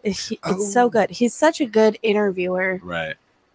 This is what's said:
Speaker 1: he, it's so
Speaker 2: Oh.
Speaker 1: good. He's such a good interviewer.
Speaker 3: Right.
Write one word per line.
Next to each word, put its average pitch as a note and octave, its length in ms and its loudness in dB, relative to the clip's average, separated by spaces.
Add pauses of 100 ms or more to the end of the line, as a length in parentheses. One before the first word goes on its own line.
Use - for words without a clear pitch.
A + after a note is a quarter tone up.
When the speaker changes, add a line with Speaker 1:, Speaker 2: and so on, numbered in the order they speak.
Speaker 1:
he, - 420 -6
it's G3+ 260 -2
so B3 140 4
Speaker 2:
Oh. A#3+ 60 4
Speaker 1:
good. G3+ 180 2
He's A3+ 240 0
such D#4+ 300 0
a - 20 -2
good A3 380 4
interviewer. F#3 800 0
Speaker 3:
Right. E3+ 320 -6 (400)